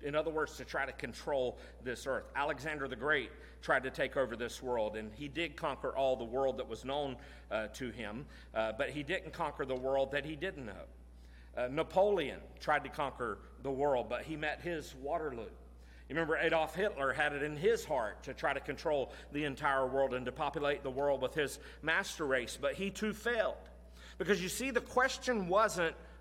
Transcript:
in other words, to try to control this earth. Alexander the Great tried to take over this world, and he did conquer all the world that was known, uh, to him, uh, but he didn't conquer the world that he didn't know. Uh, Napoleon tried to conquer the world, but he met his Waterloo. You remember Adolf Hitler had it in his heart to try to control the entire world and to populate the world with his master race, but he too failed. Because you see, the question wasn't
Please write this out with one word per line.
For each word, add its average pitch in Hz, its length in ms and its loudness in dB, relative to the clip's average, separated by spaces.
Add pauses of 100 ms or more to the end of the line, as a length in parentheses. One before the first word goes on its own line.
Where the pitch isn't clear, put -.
in 143 140 -2
other 156 160 2
words, 151 260 -2
to 127 80 -10
try 143 180 0
to 131 100 -2
control 127 680 0 (240)
this 123 240 -4
earth. 120 180 0 (100)
Alexander 143 520 0
the 123 80 -6
Great 131 340 2 (320)
tried 135 220 4
to 131 80 -2
take 143 260 -2
over 120 180 2
this 117 280 -4
world, 113 320 0
and 110 180 -6
he 143 140 -8
did 135 280 -4
conquer 139 400 -2
all 131 200 4
the 117 80 -2
world 127 340 2
that 123 100 -4
was 113 160 -8
known, 135 340 -2 (340)
uh, 107 160 0
to 120 240 -6
him, 113 340 -6 (300)
uh, 110 240 4
but 131 100 0
he 143 140 -4
didn't 160 280 -4
conquer 151 320 -2
the 131 120 0
world 135 360 2
that 143 140 0
he 156 100 -6
didn't 147 300 -6
know. 92 200 -10 (680)
Uh, 123 120 0
Napoleon 156 720 4 (200)
tried 147 240 4
to 135 60 -8
conquer 127 480 -2 (240)
the 135 100 -2
world, 131 380 4
but 120 140 -2
he 156 120 -6
met 151 260 -2
his 160 340 -4
Waterloo. 135 540 -4 (580)
You 135 80 -4
remember 160 220 4
Adolf 160 360 4
Hitler 139 400 2
had 147 200 4
it 143 100 0
in 151 120 0
his 208 300 4
heart 117 380 0
to 131 100 -6
try 151 180 2
to 139 80 0
control 143 540 0 (180)
the 147 120 -2
entire 135 420 4
world 131 300 4
and 127 100 -2
to 123 60 -2
populate 143 500 0
the 135 80 -4
world 135 320 2
with 127 140 0
his 143 240 0 (240)
master 165 420 0
race, 127 340 0
but 135 140 0
he 190 160 -2
too 208 240 -2
failed. 220 560 0 (480)
Because 180 240 2
you 185 80 0
see, 262 220 -2
the 202 100 2
question 240 640 2
wasn't 175 480 4 (260)